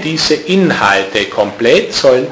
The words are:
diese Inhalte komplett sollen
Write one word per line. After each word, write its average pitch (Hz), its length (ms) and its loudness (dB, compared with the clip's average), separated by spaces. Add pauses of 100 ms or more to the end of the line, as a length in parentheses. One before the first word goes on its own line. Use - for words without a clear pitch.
diese 156 300 -2
Inhalte 107 920 0
komplett 113 680 0
sollen 127 380 2